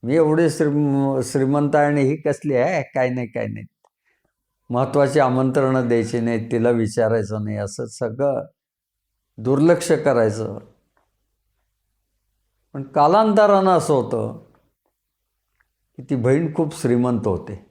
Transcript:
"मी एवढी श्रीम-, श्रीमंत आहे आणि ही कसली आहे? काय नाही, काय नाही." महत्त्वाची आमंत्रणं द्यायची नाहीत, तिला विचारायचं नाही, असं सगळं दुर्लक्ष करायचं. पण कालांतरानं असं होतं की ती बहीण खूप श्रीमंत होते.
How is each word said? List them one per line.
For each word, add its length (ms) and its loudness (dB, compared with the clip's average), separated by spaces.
"मी 120 -2
एवढी 340 4
श्रीम-, 720 0
श्रीमंत 520 0
आहे 100 4
आणि 160 0
ही 140 0
कसली 400 -4
आहे? 280 0
काय 260 -2
नाही, 180 -6
काय 200 -8
नाही." 180 -10
महत्त्वाची 500 0
आमंत्रणं 680 2
द्यायची 320 0
नाहीत, 320 -4
तिला 180 0
विचारायचं 760 -2
नाही, 140 -8
असं 280 -8
सगळं 600 -4
दुर्लक्ष 540 2
करायचं. 680 0
पण 100 -10
कालांतरानं 920 4
असं 160 0
होतं 460 -2
की 60 -16
ती 120 -4
बहीण 400 0
खूप 260 -4
श्रीमंत 460 0
होते. 440 -6